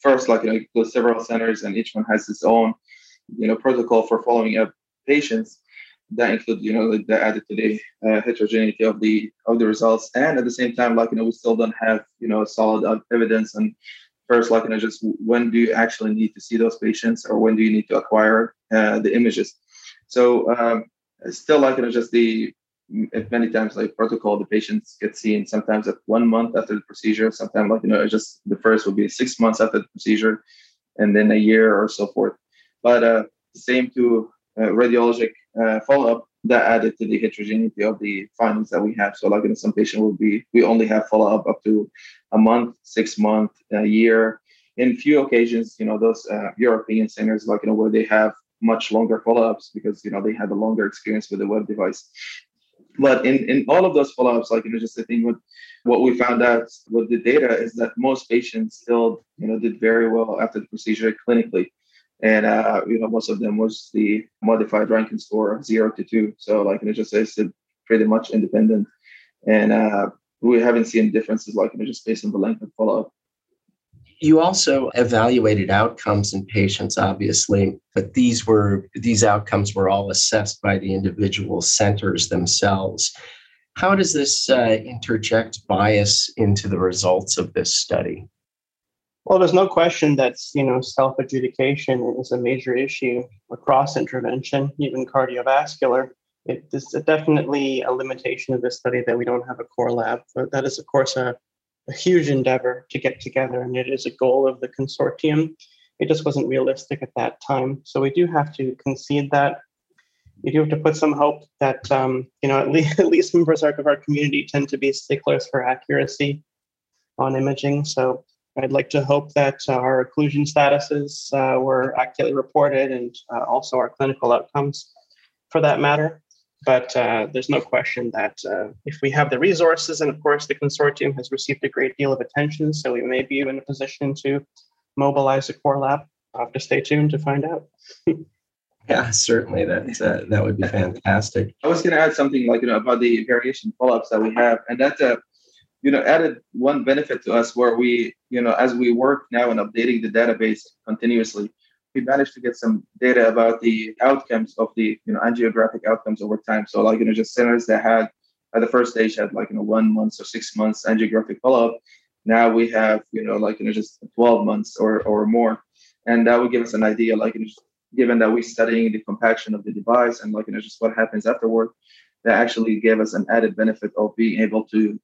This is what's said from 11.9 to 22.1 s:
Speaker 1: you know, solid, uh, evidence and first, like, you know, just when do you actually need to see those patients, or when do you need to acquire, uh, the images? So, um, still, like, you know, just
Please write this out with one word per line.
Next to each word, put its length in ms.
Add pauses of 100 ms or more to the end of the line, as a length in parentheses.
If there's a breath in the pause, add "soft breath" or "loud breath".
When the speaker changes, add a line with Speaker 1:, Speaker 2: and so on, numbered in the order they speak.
Speaker 1:
you 100
know, 160
solid, 400
uh, 140 (120)
evidence 440
and 200 (580 loud breath)
first, 200
like, 120
you 60
know, 180
just 100 (320)
when 220
do 120
you 80 (120)
actually 360
need 160
to 100
see 120
those 280
patients, 420
or 60 (100)
when 140
do 80
you 100
need 140
to 120
acquire, 380 (360)
uh, 280
the 140
images? 300 (640 loud breath)
So, 80 (340)
um, 200 (640)
still, 220
like, 120
you 80
know, 140
just 200